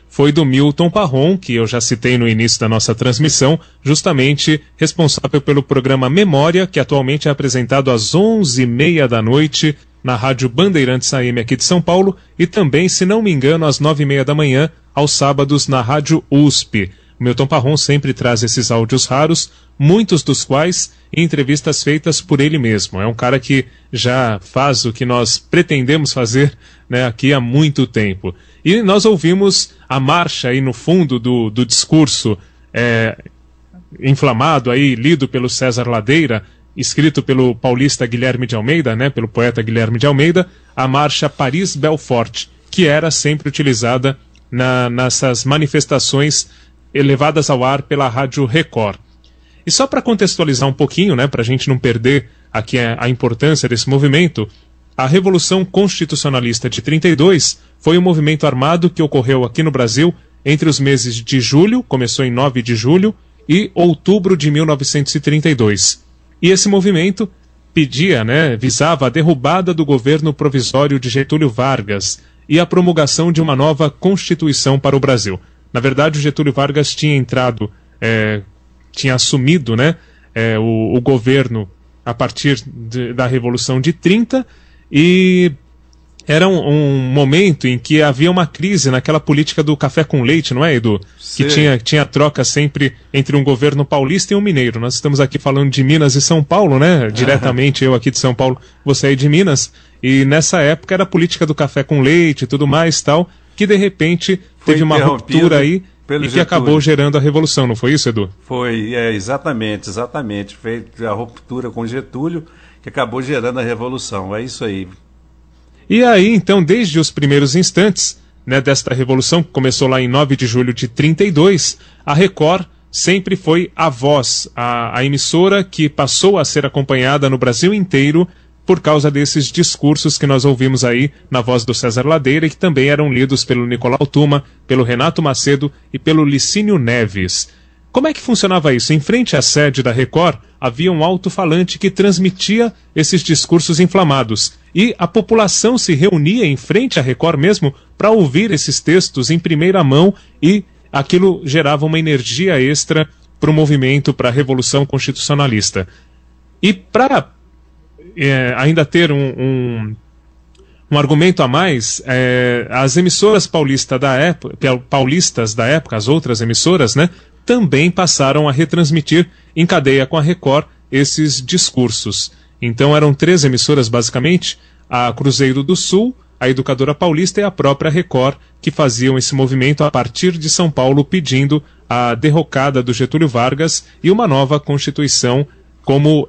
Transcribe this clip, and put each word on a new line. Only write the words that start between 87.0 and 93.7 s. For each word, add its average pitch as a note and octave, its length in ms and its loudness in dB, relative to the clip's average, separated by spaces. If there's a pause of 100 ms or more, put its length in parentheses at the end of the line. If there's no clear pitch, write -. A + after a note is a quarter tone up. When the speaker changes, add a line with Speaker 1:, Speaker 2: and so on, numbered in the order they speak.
Speaker 1:
momento D3 560 2
em B2 100 0
que D3+ 240 0
havia D3 300 2
uma F3+ 160 0
crise D#3+ 420 -2
naquela C3 300 0
política D3+ 420 0
do D3 140 0
café C#3+ 280 0
com C#3+ 200 -2
leite, C#3+ 300 0
não B2+ 100 0
é, D#3+ 120 2
Edu? A2 240 0 (200)
Speaker 2:
Sim. - 240 -6
Speaker 1:
Que C#3+ 60 0
tinha, D3 280 2
tinha C#3+ 280 0
troca C#3+ 380 0
sempre D3 500 -2 (200)
entre C#3 220 0
um C#3+ 80 2
governo C#3 400 0